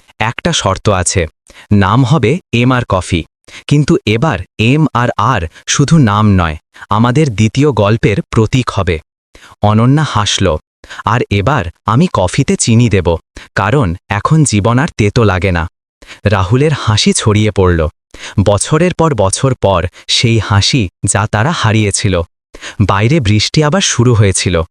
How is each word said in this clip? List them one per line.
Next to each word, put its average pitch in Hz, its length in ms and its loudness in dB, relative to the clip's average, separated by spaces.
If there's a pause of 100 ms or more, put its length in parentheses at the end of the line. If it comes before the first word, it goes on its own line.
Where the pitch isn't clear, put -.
(200)
"একটা 120 340 -4
শর্ত 95 360 -2
আছে, 90 380 -2 (440)
নাম 104 340 2
হবে 135 340 0 (140)
এম 120 180 2
আর 123 180 0
কফি, 90 340 -2 (440)
কিন্তু 147 380 2
এবার 113 340 0 (200)
এম 139 340 2
আর 120 240 -2
আর 104 300 -2 (200)
শুধু 143 300 2
নাম 107 340 4
নয়, 82 260 0 (320)
আমাদের 123 460 0
দ্বিতীয় 120 360 0
গল্পের 107 460 0 (120)
প্রতীক 117 400 0
হবে।" 87 300 -4 (640)
অনন্যা 120 480 2
হাসল, 98 480 -2 (480)
"আর 113 240 2
এবার 101 360 0 (200)
আমি 131 280 2
কফিতে 131 440 0
চিনি 117 320 2
দেব, 87 260 0 (400)
কারণ 104 400 0 (140)
এখন 147 340 0
জীবন 113 360 0
আর 151 80 0 (100)
তেতো 104 260 2
লাগে 95 280 0
না।" 82 160 -2 (580)
রাহুলের 107 480 0
হাসি 123 400 0
ছড়িয়ে 107 380 0
পড়ল। 87 360 2 (580)
বছরের 156 480 0
পর 160 200 0
বছর 107 480 -2
পর 90 260 0 (200)
সেই 113 320 0
হাসি, 98 500 0 (160)
যা 104 260 -2
তারা 113 200 0
হারিয়েছিল। 104 720 -2 (600)
বাইরে 107 380 2
বৃষ্টি 107 440 0
আবার 156 180 0
শুরু 120 320 2
হয়েছিল, 95 580 0